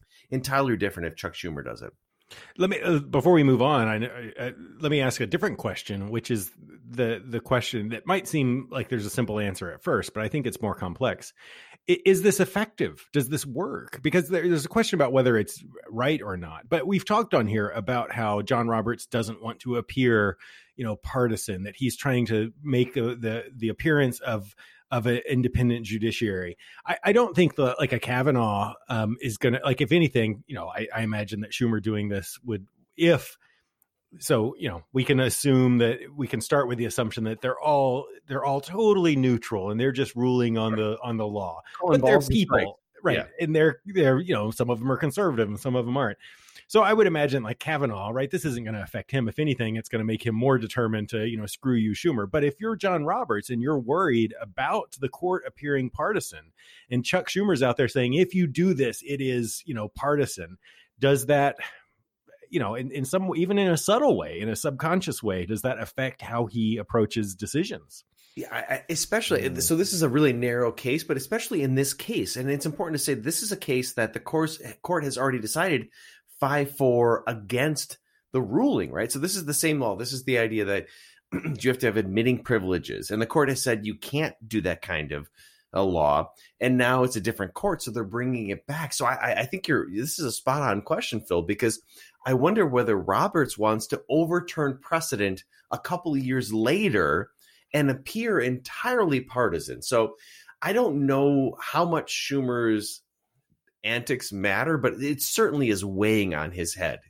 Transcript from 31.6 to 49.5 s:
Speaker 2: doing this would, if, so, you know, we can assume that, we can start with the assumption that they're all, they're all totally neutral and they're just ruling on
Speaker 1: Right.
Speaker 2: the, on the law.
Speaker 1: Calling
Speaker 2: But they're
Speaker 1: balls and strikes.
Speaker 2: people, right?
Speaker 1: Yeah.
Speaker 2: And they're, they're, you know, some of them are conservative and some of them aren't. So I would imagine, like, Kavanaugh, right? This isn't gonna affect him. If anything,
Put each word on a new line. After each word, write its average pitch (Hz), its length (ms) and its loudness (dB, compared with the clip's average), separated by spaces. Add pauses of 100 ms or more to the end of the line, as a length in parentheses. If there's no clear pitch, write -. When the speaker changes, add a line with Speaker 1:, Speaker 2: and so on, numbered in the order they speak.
Speaker 2:
doing 104 280 -2
this 98 340 -6
would, 107 240 -6 (280)
if, 165 420 2 (840)
so, 123 400 2
you 156 100 -4
know, 87 140 -10 (100)
we 131 100 6
can 135 160 4
assume 127 600 6
that, 117 200 4 (160)
we 139 120 -4
can 117 140 -4
start 143 260 2
with 120 100 -2
the 117 80 0
assumption 110 380 -2
that 110 180 -4
they're 127 180 -2
all, 139 460 2 (220)
they're 135 180 -4
all 139 160 0
totally 190 540 4
neutral 113 560 2
and 107 80 -2
they're 135 120 2
just 127 240 -2
ruling 120 420 2
on 110 160 0
Speaker 1:
Right. 110 80 0
Speaker 2:
the, 107 200 -2
on 117 160 -4
the 107 100 -2
law. 98 340 -6 (180)
Speaker 1:
Calling 170 220 4
Speaker 2:
But 127 40 4
they're 135 120 8
Speaker 1:
balls 139 120 0
and 220 80 4
strikes. 135 240 4
Speaker 2:
people, 95 180 -6 (220)
right? 135 160 2
Speaker 1:
Yeah. 69 80 -4 (140)
Speaker 2:
And 160 160 0
they're, 156 300 4
they're, 156 340 4
you 180 160 -2
know, 107 160 0
some 117 180 -2
of 120 100 0
them 127 120 0
are 127 60 0
conservative 139 500 0
and 104 120 -6
some 127 160 -2
of 123 100 0
them 123 120 -2
aren't. 117 220 -2 (480)
So 220 140 4
I 208 120 4
would 220 120 6
imagine, 147 380 2
like, 110 160 -6
Kavanaugh, 120 500 -2
right? 135 220 -2
This 185 120 -4
isn't 120 220 -4
gonna 107 160 -6
affect - 300 -10
him. 131 160 0
If 104 100 -6
anything, 123 380 0